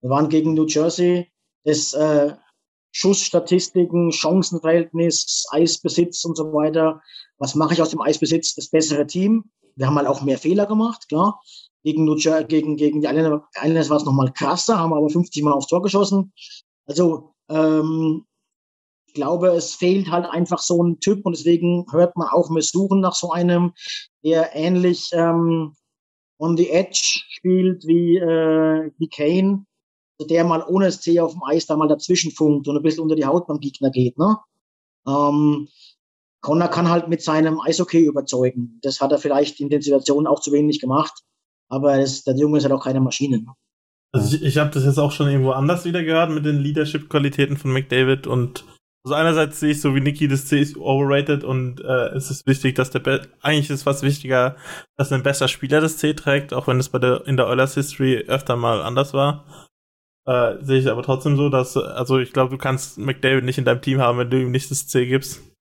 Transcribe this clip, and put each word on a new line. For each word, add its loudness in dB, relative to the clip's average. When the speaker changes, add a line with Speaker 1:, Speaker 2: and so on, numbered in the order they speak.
Speaker 1:
Wir -8
waren 2
gegen 2
New 2
Jersey, 0
das, -2
äh, 0
Schussstatistiken, 0
Chancenverhältnis, 0
Eisbesitz 0
und -6
so -6
weiter. 0
Was -6
mache 2
ich 0
aus 2
dem -6
Eisbesitz? 0
Das -14
bessere 0
Team. 0
Wir -2
haben 2
halt 0
auch -2
mehr 0
Fehler 0
gemacht, -2
klar. 0
Gegen 0
New 2
Jer-, 0
gegen, -2
gegen 0
die -2
Islanders, 0
Islanders 0
war 2
es 0
noch -2
mal 2
krasser, -2
haben 0
aber 2
fünfzig -2
Mal 2
aufs -2
Tor 0
geschossen. 0
Also, 0
ähm, 0
ich -20
glaube, 0
es 0
fehlt 0
halt 0
einfach -2
so 0
ein 0
Typ 0
und -2
deswegen 0
hört 2
man -2
auch, 2
wir 0
suchen 0
nach 0
so -4
einem, 0
der 2
ähnlich, 0
ähm, 0
on 0
the 2
edge -2
spielt 0
wie, 4
äh, 2
wie -4
Kane, 0
also -10
der 2
mal 0
ohne 2
das 0
C 2
auf -2
dem -14
Eis 0
da -2
mal 2
dazwischen 0
funkt 2
und -2
ein -4
bisschen 0
unter 0
die 0
Haut 0
beim -4
Gegner -4
geht, 0
ne? 4
Ähm, 2
Connor 0
kann 0
halt 2
mit -2
seinem 0
Eishockey 2
überzeugen. -2
Das -4
hat 2
er 2
vielleicht 0
in -6
den 2
Situationen 2
auch 2
zu -4
wenig 2
gemacht, -2
aber 2
es, -2
der 0
Junge 2
ist 0
halt -2
auch -4
keine 0
Maschine, -2
ne? -18
Speaker 2:
Also 0
ich, -4
ich 0
hab 0
das 0
jetzt 2
auch 2
schon -2
irgendwo 2
anders 0
wieder -2
gehört 2
mit -2
den 0
Leadership-Qualitäten -2
von -4
McDavid 0
und -2
also -4
einerseits 0
sehe 2
ich -2
so 2
wie 2
Niki, 0
das 0
C 2
ist -2
overrated 0
und, -4
äh, 0
es -8
ist -8
wichtig, -2
dass -2
der -4
Be-, -2
eigentlich 0
ist -6
fast -2
wichtiger, 0
dass -2
ein 0
besser 0
Spieler 0
das -2
C 0
trägt, -2
auch -4
wenn 2
es -2
bei -2
der, 0
in -2
der 2
Oilers 2
History 0
öfter -2
mal 0
anders -2
war. -4
Äh, 0
sehe 2
ich 2
aber -2
trotzdem 0
so, 2
dass, 0
also -2
ich -4
glaub, 0
du -10
kannst -6
McDavid 0
nicht -4
in -2
deinem 2
Team 0
haben, 2
wenn -2
du 2
ihm -2
nicht -4
das -6
C 0
gibst. -2